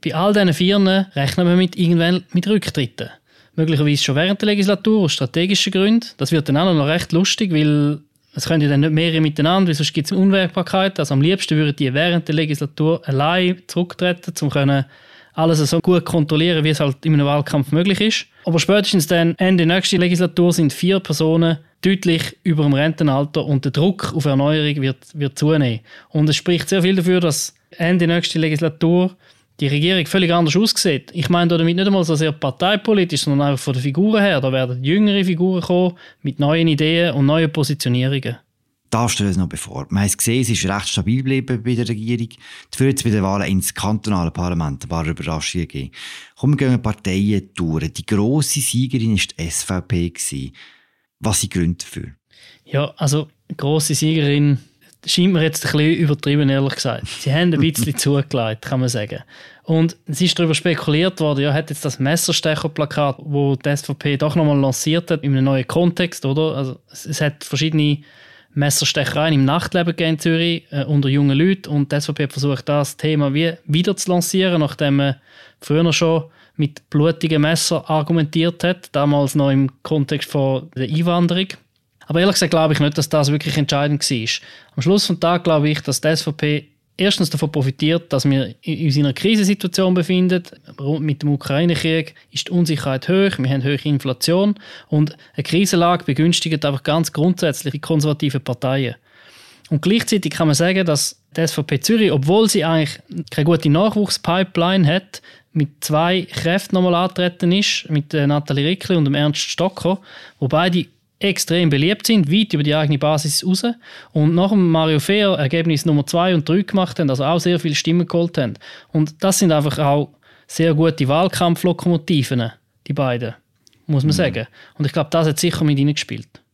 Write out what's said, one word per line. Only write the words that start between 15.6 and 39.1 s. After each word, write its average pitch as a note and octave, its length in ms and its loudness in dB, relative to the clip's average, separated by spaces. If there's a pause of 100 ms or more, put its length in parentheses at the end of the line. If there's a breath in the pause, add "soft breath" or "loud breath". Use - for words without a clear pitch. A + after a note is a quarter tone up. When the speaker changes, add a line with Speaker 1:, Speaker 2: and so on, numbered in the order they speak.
Speaker 1:
so E3+ 100 0
gut F3 240 2
kontrollieren, D#3 600 0
wie D#3 60 2
es D3+ 100 0
halt C#3+ 260 -2
in D#3+ 80 4
einem C#3+ 100 4
Wahlkampf C#3+ 460 0
möglich F3+ 300 0
ist. G#3+ 260 0 (180 soft breath)
Aber E3 140 0
spätestens G3 480 2
dann E3+ 320 2
Ende F#3 260 4
nächste F3+ 320 2
Legislatur F3 560 2
sind D#3+ 200 2
vier F#3 260 0
Personen E3 600 0 (240 soft breath)
deutlich F#3 600 0
über D#3 220 0
dem C#3+ 100 4
Rentenalter D3 720 0
und C#3 180 0
der C#3 80 -2
Druck F3+ 420 -2
auf D#3 100 -2
Erneuerung D3 580 0
wird, C3+ 320 -4
wird C#3+ 240 -6
zunehmen. C#3+ 420 2 (280 loud breath)
Und D3+ 200 2
es D3 80 0
spricht F3 320 -2
sehr F#3+ 140 0
viel F#3+ 140 2
dafür, F3+ 240 2
dass D#3+ 340 -2 (160)
Ende F3 380 0
nächste E3+ 300 0
Legislatur E3 760 0 (440 soft breath)
die D3 80 0
Regierung D#3+ 380 0
völlig F3+ 260 0
anders E3+ 240 2
aussieht. F#3 580 0
Ich E3+ 140 -4
meine F3 280 2
damit E3 200 2
nicht F#3+ 100 0
einmal G3 180 2
so D#3+ 120 0
sehr D#3 160 0
parteipolitisch, F3 880 0
sondern C#3+ 260 0
einfach C#3 140 -2
von C#3 120 -2
den B2+ 80 -2
Figuren G3 400 2
her. F3+ 180 2
Da C3 120 -2
werden B2+ 300 -2
jüngere G3 420 2
Figuren F3+ 380 0
kommen F3+ 340 0 (260 loud breath)
mit C#3 180 -6
neuen D#3+ 260 2
Ideen D#3+ 480 2
und C3+ 120 2
neuen D#3 260 2
Positionierungen. C3 840 -2 (540)
Speaker 2:
Da A2+ 180 0
steht G2+ 200 0